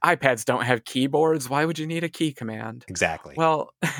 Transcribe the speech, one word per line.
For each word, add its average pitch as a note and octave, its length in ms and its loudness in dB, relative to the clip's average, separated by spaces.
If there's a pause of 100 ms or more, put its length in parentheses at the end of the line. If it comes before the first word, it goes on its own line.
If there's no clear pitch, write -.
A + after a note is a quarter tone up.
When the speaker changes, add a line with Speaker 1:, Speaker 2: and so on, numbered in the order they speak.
Speaker 1:
iPads C#3 420 2
don't A#2+ 180 2
have A#2+ 220 0
keyboards. C#3+ 640 2
Why C#3+ 180 0
would E3 120 -2
you D#3 80 -6
need E3 180 -4
a E3 60 -2
key D#3+ 220 -2
command? A2+ 560 -10
Speaker 2:
Exactly. E2+ 500 -2
Speaker 1:
Well, D#3+ 340 2 (280)